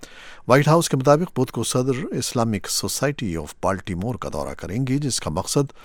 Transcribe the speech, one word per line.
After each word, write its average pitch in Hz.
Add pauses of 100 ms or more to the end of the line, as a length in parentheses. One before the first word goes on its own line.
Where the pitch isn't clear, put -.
(480)
وائٹ 135
ہاؤس 160
کے 147
مطابق 147
بدھ 127
کو 117
صدر 127
اسلامک 120
سوسائٹی 110
آف 78
بالٹیمور 95
کا 69
دورہ 69
کریں 127
گے، 131
جس 143
کا -
مقصد 101 (120)